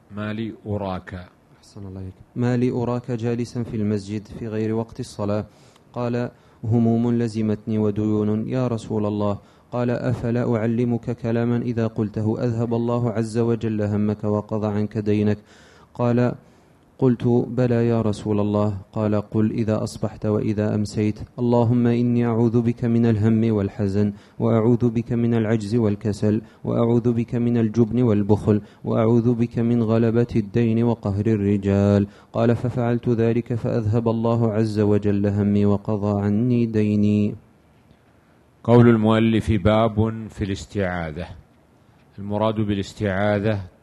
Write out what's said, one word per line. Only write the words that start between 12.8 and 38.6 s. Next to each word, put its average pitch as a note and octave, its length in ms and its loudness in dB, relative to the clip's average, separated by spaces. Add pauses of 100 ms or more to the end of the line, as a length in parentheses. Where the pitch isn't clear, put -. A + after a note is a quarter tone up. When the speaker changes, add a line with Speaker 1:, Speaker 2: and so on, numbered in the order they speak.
Speaker 2:
عز A2 260 -4
وجل A#2 440 0
همك G#2 420 0
وقضى G#2 440 -2
عنك G#2 300 -4
دينك؟" G#2 400 2 (560)
قال: A#2+ 420 0 (640)
"قلت: B2 280 2 (200)
بلى A#2+ 400 0
يا A#2 140 2
رسول G#2+ 380 -2
الله." G#2 380 0 (160)
قال: G#2+ 220 0
"قل A2 360 0
إذا G#2+ 320 -2
أصبحت - 420 -8
وإذا G#2+ 500 -2
أمسيت: G#2+ 440 -2 (200)
اللهم A#2+ 480 2
إني A#2+ 380 2
أعوذ A#2 360 2
بك A#2+ 240 -2
من A#2 200 2
الهم A2+ 480 2
والحزن، G2+ 600 0 (260)
وأعوذ A#2 500 2
بك A#2 240 -4
من A#2 200 0
العجز A2 420 0
والكسل، G#2 680 0 (220)
وأعوذ A#2 500 2
بك A#2 220 -2
من A#2+ 220 0
الجبن A2+ 440 2
والبخل، G#2 600 2 (220)
وأعوذ A#2 500 2
بك A#2+ 260 -2
من A#2 240 0
غلبة A2+ 520 2
الدين A2+ 480 0
وقهر G#2 420 -2
الرجال." G2+ 840 2 (260)
قال: A#2 220 2
"ففعلت A#2+ 540 -2
ذلك A2+ 440 0
فأذهب A2+ 540 -2
الله A2+ 460 0
عز G#2+ 260 0
وجل G#2 480 2
همي G2+ 380 2
وقضى G2+ 560 0
عني A#2 440 0
ديني." G#2 720 0 (1300)